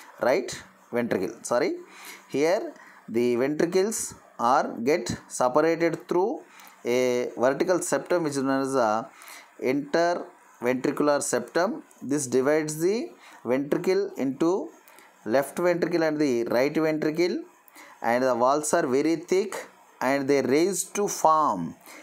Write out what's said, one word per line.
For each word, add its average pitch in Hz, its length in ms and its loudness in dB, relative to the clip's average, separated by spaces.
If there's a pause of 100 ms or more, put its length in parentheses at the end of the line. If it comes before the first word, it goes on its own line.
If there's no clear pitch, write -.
(220)
right - 360 0 (360)
ventricle. 113 480 -2
Sorry, 147 340 0 (540)
here 165 440 0 (360)
the 120 260 2
ventricles 170 800 0 (260)
are 131 340 2 (100)
get 156 440 0
separated 160 800 0
through 202 340 0 (440)
a 123 520 2
vertical 160 420 2
septum 175 440 0
which 139 140 -2
is 135 60 0
known 135 180 0
as 135 120 -4
the 117 320 2 (560)
interventricular 143 1600 0
septum. 175 640 -2 (180)
This 135 260 -4
divides 151 520 0
the 214 320 -2 (320)
ventricle 160 720 0
into 170 540 -2 (560)
left 135 340 0
ventricle 175 440 0
and 151 140 0
the 127 280 2
right 123 280 2
ventricle, 160 720 0 (580)
and 123 220 2
the 131 100 4
walls 135 400 2
are 170 140 2
very 147 300 2
thick 185 500 -2 (320)
and 135 300 0
they 139 120 4
raise 165 440 2
to 202 240 -2
form - 680 2 (280)